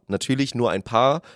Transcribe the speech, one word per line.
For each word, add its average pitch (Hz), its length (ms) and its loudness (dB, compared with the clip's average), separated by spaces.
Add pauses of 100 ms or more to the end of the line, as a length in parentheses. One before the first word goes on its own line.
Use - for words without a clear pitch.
natürlich 131 480 -2
nur 120 160 0
ein 95 120 -2
paar, 135 380 2 (140)